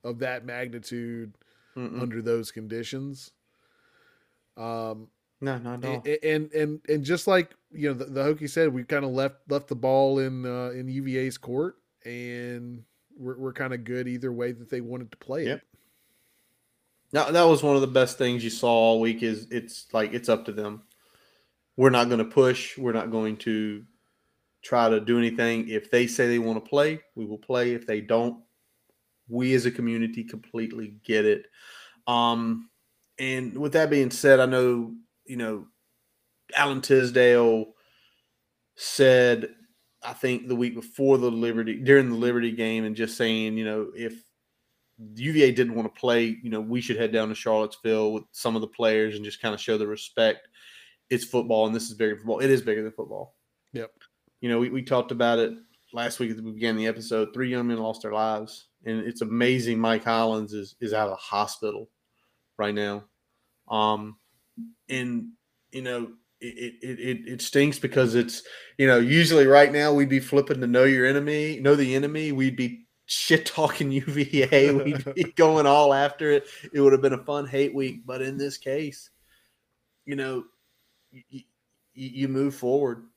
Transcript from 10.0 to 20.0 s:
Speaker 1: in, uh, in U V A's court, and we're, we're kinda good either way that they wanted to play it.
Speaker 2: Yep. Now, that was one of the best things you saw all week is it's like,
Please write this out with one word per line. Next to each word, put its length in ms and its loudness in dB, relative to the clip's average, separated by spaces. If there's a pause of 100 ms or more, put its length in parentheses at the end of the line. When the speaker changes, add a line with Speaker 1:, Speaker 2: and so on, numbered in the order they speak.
Speaker 1:
in, 260 -4
uh, 240 -6
in 180 -10
U 160 -8
V 140 -4
A's 200 -4
court, 400 -6 (280)
and 760 -12 (340)
we're, 200 -12
we're 160 -10
kinda 240 -8
good 300 -8
either 240 -6
way 200 -6
that 180 -16
they 120 -6
wanted 300 -14
to 60 -20
play 260 -8
it. 40 -4
Speaker 2:
Yep. 140 -6 (1500)
Now, 180 0
that 120 6
was 200 6
one 120 4
of 60 4
the 60 0
best 300 2
things 260 -2
you 60 -4
saw 200 -2
all 300 6
week 240 -2
is 280 -6
it's 420 -10
like, 200 -2